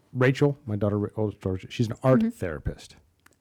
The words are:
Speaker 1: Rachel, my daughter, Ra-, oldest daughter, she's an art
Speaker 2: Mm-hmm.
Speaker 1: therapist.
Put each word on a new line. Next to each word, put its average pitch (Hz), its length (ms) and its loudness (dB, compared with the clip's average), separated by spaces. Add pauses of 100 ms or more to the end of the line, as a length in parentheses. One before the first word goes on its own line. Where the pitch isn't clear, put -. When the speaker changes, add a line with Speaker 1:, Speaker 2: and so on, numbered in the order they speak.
(120)
Speaker 1:
Rachel, 139 540 2
my 104 100 -4
daughter, 104 220 0
Ra-, 101 180 -2
oldest 107 240 -4
daughter, 95 180 -2 (120)
she's 113 180 -2
an 113 140 -8
art 131 180 6
Speaker 2:
Mm-hmm. 113 100 2
Speaker 1:
therapist. - 680 -8 (440)